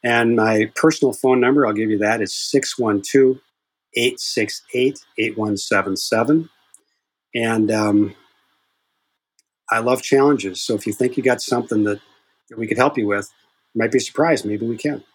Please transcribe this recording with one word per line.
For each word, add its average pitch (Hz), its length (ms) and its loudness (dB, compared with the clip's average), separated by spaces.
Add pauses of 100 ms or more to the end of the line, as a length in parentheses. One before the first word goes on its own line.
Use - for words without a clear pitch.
And 117 320 2
my 110 400 2
personal 151 380 2
phone 127 260 2
number, 131 260 2
I'll 107 80 -2
give 110 180 -2
you 104 80 0
that, 107 220 0
is 95 120 -6
six - 440 -2
one 104 240 0
two, 131 380 4 (560)
eight 123 240 0
six - 420 -4 (120)
eight, 127 260 0 (180)
eight 110 200 -4
one 104 200 -2
seven 98 380 -2
seven. 143 540 0 (840)
And, 113 380 0
um, 107 440 0 (1500)
I 113 100 0
love 123 220 0
challenges. 135 600 2
So 117 140 -2
if 104 100 -6
you 107 60 -4
think 123 240 -2
you 127 80 -2
got 123 180 2
something 117 440 -2
that, 104 160 -4 (480)
that 113 100 -16
we 113 80 -6
could 110 100 -2
help 135 200 2
you 107 100 -2
with, 101 240 -2 (420)
you 113 60 -4
might 113 140 0
be 131 60 4
surprised. 147 460 0
Maybe 107 220 -4
we 117 80 -4
can. 147 260 -6 (140)